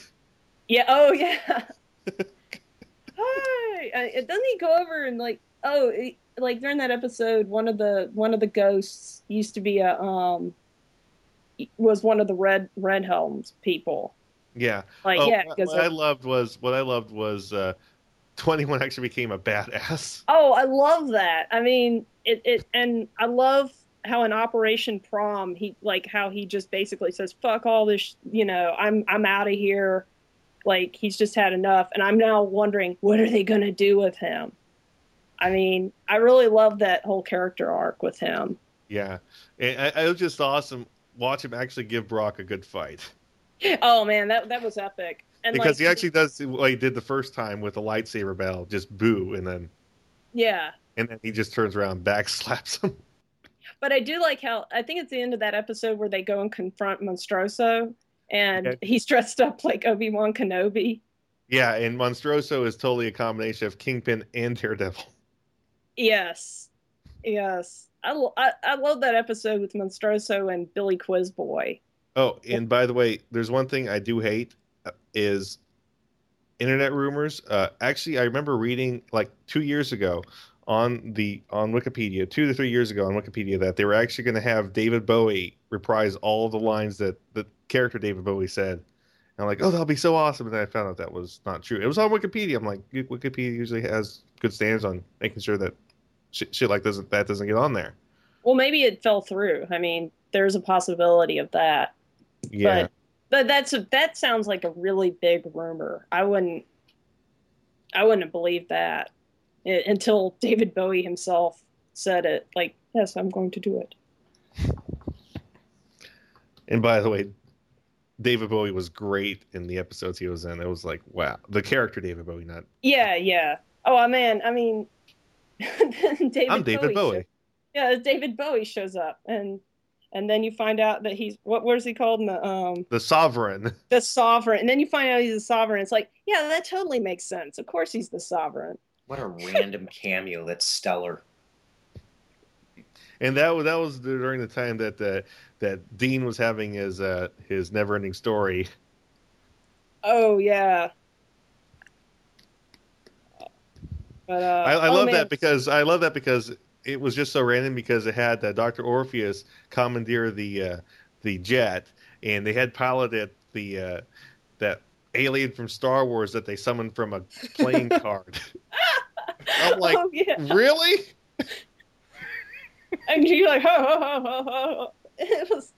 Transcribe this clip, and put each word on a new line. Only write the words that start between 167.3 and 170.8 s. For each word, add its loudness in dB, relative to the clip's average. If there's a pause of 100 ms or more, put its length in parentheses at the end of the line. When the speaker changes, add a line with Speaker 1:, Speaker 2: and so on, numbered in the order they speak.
Speaker 2:
playing 2
Speaker 1:
<laughs> 2
Speaker 2:
card. -6 (1200)
I'm 2
like, 4
Speaker 1:
Oh, 0
yeah. 0 (180)
Speaker 2:
"Really?" 4 (2000)